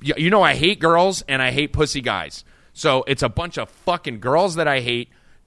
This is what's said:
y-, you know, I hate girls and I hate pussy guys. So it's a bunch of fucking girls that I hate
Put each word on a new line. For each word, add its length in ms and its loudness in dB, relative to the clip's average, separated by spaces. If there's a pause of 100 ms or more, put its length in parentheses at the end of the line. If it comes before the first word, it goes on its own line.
y-, 140 -2
you 140 2
know, 100 6
I 140 4
hate 240 2
girls 480 2
and 120 -2
I 120 0
hate 200 -2
pussy 300 -2
guys. 420 -6 (340)
So 300 0
it's 160 -2
a 60 0
bunch 280 -6
of 120 -6
fucking 500 -6
girls 360 2
that 120 0
I 140 0
hate 260 -4 (400)